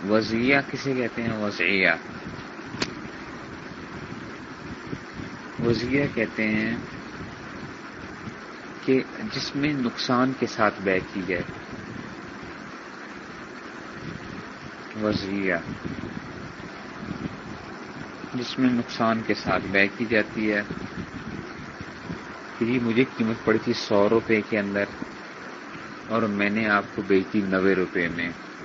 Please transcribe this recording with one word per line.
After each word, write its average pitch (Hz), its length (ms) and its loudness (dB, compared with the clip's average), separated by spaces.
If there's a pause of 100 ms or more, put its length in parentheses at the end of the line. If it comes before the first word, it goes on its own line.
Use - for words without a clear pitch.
وضعیہ 113 480 6 (160)
کسے 135 220 -2
کہتے 120 280 0
ہیں؟ 113 160 0
وضعیہ، 92 500 4 (3750)
وضعیہ 120 400 4 (100)
کہتے 110 340 2
ہیں 110 280 2 (2000)
کہ 131 180 6 (320)
جس 135 220 -4
میں 147 160 2
نقصان 131 680 2
کے 120 60 4
ساتھ 107 280 4 (100)
بے 95 140 6 (160)
کی 101 120 0
جائے، 90 160 0 (3500)
وضعیہ 98 520 2 (2750)
جس 123 240 -2
میں 127 120 8
نقصان 117 560 2
کے 107 80 2
ساتھ 95 380 2
بے 98 140 8 (100)
کی 120 140 0
جاتی 107 420 4
ہے 104 100 4 (2000)
کہ 117 60 4
جی 123 180 4
مجھے 117 220 6 (120)
قیمت 110 280 2
پڑی 110 200 6
تھی 120 80 4
سو 104 360 6
روپے 110 320 6 (100)
کے 110 80 4
اندر 101 260 2 (1200)
اور 113 140 4
میں 101 280 4
نے 110 180 2
آپ 101 160 6 (100)
کو 107 120 -2
بیچ 95 260 6
دی 107 80 6
نوے 95 340 6
روپے 90 340 2
میں۔ 85 200 -2 (360)